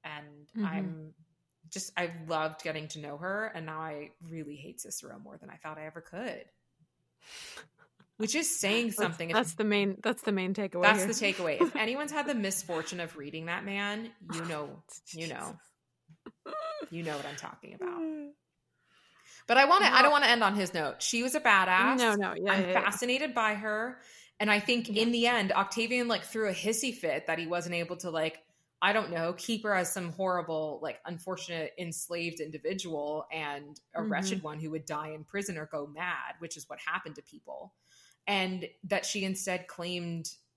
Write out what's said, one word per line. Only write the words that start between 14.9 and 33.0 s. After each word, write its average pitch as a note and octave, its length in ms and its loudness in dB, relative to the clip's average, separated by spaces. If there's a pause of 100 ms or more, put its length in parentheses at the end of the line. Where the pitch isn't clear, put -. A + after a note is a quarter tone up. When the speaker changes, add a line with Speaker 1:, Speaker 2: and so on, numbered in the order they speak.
Speaker 2:
<laughs> - 200 -16
Speaker 1:
you E3 140 -8
know. D#2+ 300 -8 (880)
Speaker 2:
Jesus. D#5 100 -10 (360)
Speaker 1:
You E3 120 -6
know D#3 120 -4
what C#3+ 100 -6
I'm D3 120 -10
talking - 380 -14
about. F4 260 -8
Speaker 2:
<laughs> D4+ 320 -6 (1120)
Speaker 1:
But A#3+ 100 6
I C#4 80 12
wanna, F#4 220 8
I - 60 6
Speaker 2:
Well C4 100 10
Speaker 1:
don't C#4+ 80 10
wanna C#4+ 160 6
end A#3 160 6
on G3+ 100 6
his F#3+ 220 0
note. D3+ 260 -2
She A#3 220 0
was B3+ 100 0
a D#4 60 2
badass. G3 580 6
Speaker 2:
No, A#3 160 6
no, G3 260 0
yeah, G3 120 2
Speaker 1:
I'm G3 100 6
Speaker 2:
yeah, F3+ 60 2
yeah. F#3 160 4
Speaker 1:
fascinated B3 500 0
by G#3+ 220 2
her. A3 420 -4 (420)
And G#3+ 120 4
I G#3 80 8
think A#3 300 2
Speaker 2:
Yeah. G#3+ 120 2
Speaker 1:
in A#3 100 4
the A#3 140 4
end, A3 260 4
Octavian, A3+ 560 2
like, G#3 160 2
threw A3 260 -2
a F#3 40 0
hissy A3+ 400 0
fit D3+ 320 -2
that D#3+ 140 0
he E3 80 -4
wasn't F3 260 -2
able E3+ 240 -2
to, F3 140 -6
like, D#3+ 320 -2 (360)
I G3 140 6
don't G#3 160 2
know, E3+ 240 0
keep A3 300 -4
her G#3+ 100 2
as F3+ 180 2
some F3 200 -4
horrible, E3 720 -2
like, D3 200 -6
unfortunate, E3+ 760 -6
enslaved E3+ 600 -6
individual D#3 920 -4